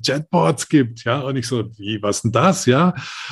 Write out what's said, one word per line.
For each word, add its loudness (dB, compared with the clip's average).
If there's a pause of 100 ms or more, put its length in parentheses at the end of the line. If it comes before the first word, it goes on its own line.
Jetboards 0
gibt?" 2
Ja, 0
und -4
ich -4
so: -4
"Wie, -6
was -2
denn -2
das?" 2
Ja. 4 (380)